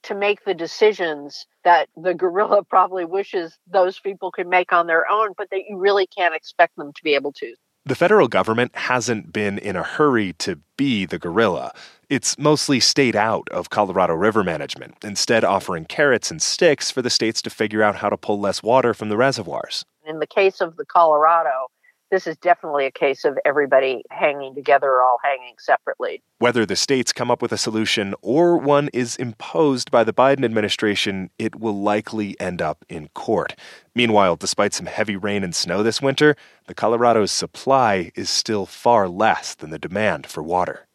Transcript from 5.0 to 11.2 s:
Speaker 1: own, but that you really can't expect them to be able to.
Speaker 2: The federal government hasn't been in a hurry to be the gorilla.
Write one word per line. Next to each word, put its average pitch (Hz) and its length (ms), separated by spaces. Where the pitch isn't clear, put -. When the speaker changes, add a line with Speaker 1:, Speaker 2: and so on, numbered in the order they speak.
Speaker 1:
own, 208 260
but 202 140
that 190 180
you 202 100
really 202 280
can't 175 280
expect - 420
them 147 160
to - 100
be 151 120
able 139 180
to. 120 220
Speaker 2:
The 131 80
federal 180 340
government 110 460
hasn't 113 580
been 104 260
in 98 180
a - 60
hurry 117 520
to 90 260
be 117 300
the 85 120
gorilla. 87 540